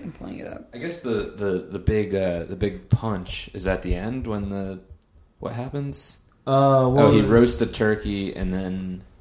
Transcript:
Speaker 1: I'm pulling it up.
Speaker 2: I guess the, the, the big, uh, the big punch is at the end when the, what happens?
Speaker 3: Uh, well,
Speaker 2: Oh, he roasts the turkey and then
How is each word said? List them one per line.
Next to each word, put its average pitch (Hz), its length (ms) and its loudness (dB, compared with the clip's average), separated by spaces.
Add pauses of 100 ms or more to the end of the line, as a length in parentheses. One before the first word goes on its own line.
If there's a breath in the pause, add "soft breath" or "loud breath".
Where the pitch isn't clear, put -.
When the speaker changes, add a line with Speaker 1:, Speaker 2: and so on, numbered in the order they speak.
Speaker 1:
I'm 180 80 -10
pulling - 280 -14
it - 80 -12
up. - 260 -16
Speaker 2:
I 120 40 -16
guess 170 220 -10
the, 107 360 -4
the, 95 360 -2
the 95 80 -6
big, 104 340 0
uh, 90 300 -2
the 90 140 -10
big 98 320 -4
punch - 640 -2
is 92 120 -10
at 92 160 0
the 87 140 -2
end 117 320 -6
when 101 220 -4
the, 95 300 -6 (600)
what - 140 -8
happens? 135 640 -8 (280)
Speaker 3:
Uh, 135 460 6
well, 143 160 8
Speaker 2:
Oh, 143 40 8
he 143 100 8
roasts 120 380 6
the 113 60 2
turkey 104 680 -2
and 92 180 -2
then 92 500 -6 (180)